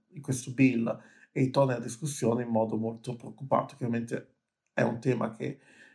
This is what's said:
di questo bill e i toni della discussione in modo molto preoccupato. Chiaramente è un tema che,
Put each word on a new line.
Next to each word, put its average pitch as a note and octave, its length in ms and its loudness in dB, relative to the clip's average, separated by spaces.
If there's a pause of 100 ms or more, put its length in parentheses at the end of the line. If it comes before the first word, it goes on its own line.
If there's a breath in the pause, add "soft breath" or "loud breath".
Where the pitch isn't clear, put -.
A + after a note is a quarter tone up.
di C#3+ 140 -16
questo A#2+ 320 -4
bill A#2 460 4 (320 loud breath)
e C#3+ 120 0
i C3 80 2
toni C3+ 220 4
della A#2+ 120 -4
discussione B2 560 -2
in A#2 80 -6
modo A2 280 2
molto A2+ 380 -6
preoccupato. C3+ 600 -4
Chiaramente A#2 640 -6 (360)
è - 80 0
un A#2 180 0
tema A#2 360 -2
che, - 240 -8 (360 loud breath)